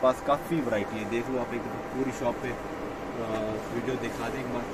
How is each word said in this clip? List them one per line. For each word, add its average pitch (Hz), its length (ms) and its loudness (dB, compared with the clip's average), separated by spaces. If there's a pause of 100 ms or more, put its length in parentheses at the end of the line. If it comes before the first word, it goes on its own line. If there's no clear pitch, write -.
पास 127 240 6
काफ़ी 147 340 4
वैरायटी 110 380 2
है, 104 120 -4
देख 117 200 2
लो 131 80 2
आप 120 160 0
एक 107 180 -2 (220)
पूरी 131 260 2
शॉप 120 220 2
पे, 117 80 -2
अ, 87 40 -2 (1200)
वीडियो 120 280 0
दिखा 117 260 -2
दें 131 120 -2
एक 123 140 -4
बार, 120 200 -2